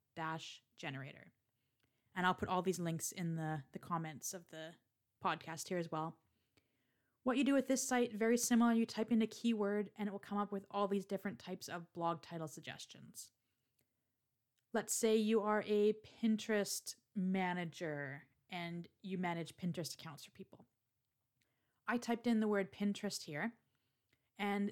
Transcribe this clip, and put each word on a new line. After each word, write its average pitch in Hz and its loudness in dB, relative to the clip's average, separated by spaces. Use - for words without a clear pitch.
dash 160 -8
generator. 139 -10
And 185 2
I'll 180 8
put - 0
all 185 4
these 180 2
links 165 -2
in 165 -2
the, 156 -2
the - -10
comments 160 -6
of 175 -12
the 160 -12
podcast 165 -2
here 185 0
as 170 0
well. 160 -2
What 247 4
you 277 6
do 277 6
with 269 6
this 262 2
site, 240 2
very 226 4
similar. 233 6
You 226 4
type - -2
in 226 6
a 226 4
keyword 208 0
and 208 -2
it 196 -4
will 196 -8
come 202 -4
up 202 0
with 196 -6
all 202 0
these 196 0
different 196 -4
types - -10
of 170 -10
blog 170 -2
title 165 -8
suggestions. - -14
Let's 220 -2
say 220 4
you 214 4
are 214 2
a 208 4
Pinterest 214 0
manager 175 -2
and 170 -8
you 185 -4
manage 170 -2
Pinterest 170 -4
accounts 147 -14
for - -20
people. - -20
I 240 0
typed 233 -2
in 226 4
the 214 2
word 196 0
Pinterest 202 -2
here, 165 -4
and 202 0